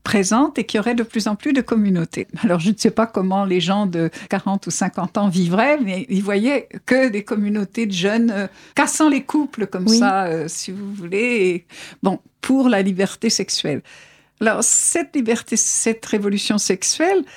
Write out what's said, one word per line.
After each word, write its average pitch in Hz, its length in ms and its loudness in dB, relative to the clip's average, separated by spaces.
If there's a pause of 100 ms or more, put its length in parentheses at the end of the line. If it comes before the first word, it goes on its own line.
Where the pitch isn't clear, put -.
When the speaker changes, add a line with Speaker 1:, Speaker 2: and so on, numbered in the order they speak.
Speaker 1:
présente 214 560 2
et 220 60 -2
qu'il - 120 -2
y 208 40 0
aurait 233 120 0
de 233 100 0
plus 220 240 -4
en 214 80 -2
plus 294 180 -2
de 269 80 2
communautés. 202 640 0 (160)
Alors, 175 160 4
je 180 120 2
ne 196 60 2
sais 220 140 2
pas 220 160 2
comment 196 380 0
les 185 160 0
gens 196 240 0
de 165 240 0 (200)
quarante 196 380 -2
ou 170 40 -4
cinquante - 460 -4
ans 202 120 2
vivraient, 190 500 2
mais 190 300 -2
ils 190 120 0
voyaient 208 460 0 (180)
que 262 220 4
des 240 160 -4
communautés 214 600 -2
de 196 80 -4
jeunes, 208 360 2
euh, 196 180 -2 (280)
cassant 311 320 2
les 269 160 2
couples 262 440 -4
comme 185 200 -2
Speaker 2:
Oui. 226 100 6
Speaker 1:
ça, 196 280 2
euh, 160 240 -2
si - 220 -10
vous 202 220 -10
voulez, 185 240 -6
et, 202 480 0 (380)
bon, 185 160 0 (220)
pour 262 260 2
la 208 140 4
liberté 196 480 -2
sexuelle. - 520 -4 (600)
Alors, 220 220 0
cette - 520 0
liberté, 233 400 -2
cette - 500 -2
révolution 208 520 0
sexuelle, 320 680 0 (120)